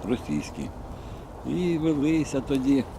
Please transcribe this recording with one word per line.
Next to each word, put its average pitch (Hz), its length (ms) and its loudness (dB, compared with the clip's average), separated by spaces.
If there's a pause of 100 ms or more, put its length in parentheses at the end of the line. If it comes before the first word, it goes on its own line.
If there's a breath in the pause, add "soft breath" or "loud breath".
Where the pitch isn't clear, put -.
російській. 76 680 -4 (760 loud breath)
І 165 320 2
велися 151 600 2
тоді, 135 440 4 (140)